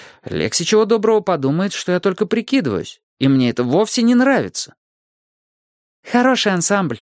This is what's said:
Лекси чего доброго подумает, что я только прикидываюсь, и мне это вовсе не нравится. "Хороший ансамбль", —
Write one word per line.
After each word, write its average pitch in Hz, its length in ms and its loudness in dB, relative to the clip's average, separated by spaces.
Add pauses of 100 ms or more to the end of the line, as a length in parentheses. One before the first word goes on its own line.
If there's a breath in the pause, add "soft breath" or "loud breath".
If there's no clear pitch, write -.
(240 loud breath)
Лекси 92 400 -4
чего 214 220 2
доброго 220 360 2
подумает, 160 520 -2
что - 180 -6
я 180 80 0
только 190 280 -2
прикидываюсь, 190 720 -2 (160)
и 131 100 2
мне 131 220 4
это 123 140 -2
вовсе 202 400 0
не 240 100 4
нравится. 240 640 0 (1300)
"Хороший 247 480 0
ансамбль", — 175 460 -2 (200)